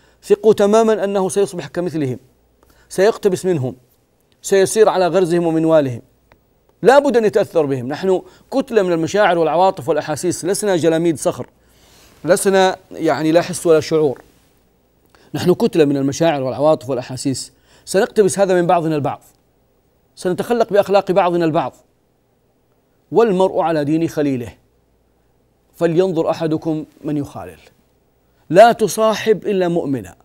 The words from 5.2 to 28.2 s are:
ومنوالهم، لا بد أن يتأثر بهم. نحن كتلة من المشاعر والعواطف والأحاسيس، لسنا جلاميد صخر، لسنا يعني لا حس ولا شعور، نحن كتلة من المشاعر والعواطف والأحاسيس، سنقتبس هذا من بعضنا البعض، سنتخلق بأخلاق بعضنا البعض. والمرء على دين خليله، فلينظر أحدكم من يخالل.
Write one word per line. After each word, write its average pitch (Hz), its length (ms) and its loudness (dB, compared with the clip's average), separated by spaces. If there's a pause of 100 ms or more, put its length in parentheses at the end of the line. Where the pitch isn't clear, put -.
ومنوالهم، 160 560 0 (800)
لا 247 160 6
بد 285 180 2
أن 226 80 2
يتأثر 185 420 0
بهم. 131 220 -4
نحن 170 340 -2 (280)
كتلة 233 320 0
من 180 100 -2
المشاعر 175 460 0
والعواطف 165 500 2
والأحاسيس، 151 560 -4
لسنا 196 320 -2
جلاميد 160 420 0
صخر، 127 280 -6 (800)
لسنا 190 520 2 (160)
يعني 156 400 -2
لا 170 100 4
حس - 240 -8
ولا 156 140 4
شعور، 151 400 -2 (1120)
نحن 151 200 0
كتلة 175 300 2
من 143 120 0
المشاعر 139 460 0
والعواطف 131 480 0
والأحاسيس، 131 640 -8 (320)
سنقتبس 190 540 0
هذا 185 220 2
من 170 60 0
بعضنا 160 300 0
البعض، 131 260 -6 (960)
سنتخلق 196 560 -2
بأخلاق 196 400 2
بعضنا 175 320 0
البعض. 147 320 -2 (1400)
والمرء 190 480 2
على 160 240 -2
دين 160 240 -2
خليله، 135 440 -4 (1200)
فلينظر 170 540 0
أحدكم 156 540 -4 (200)
من 147 120 -4
يخالل. 92 420 -10 (920)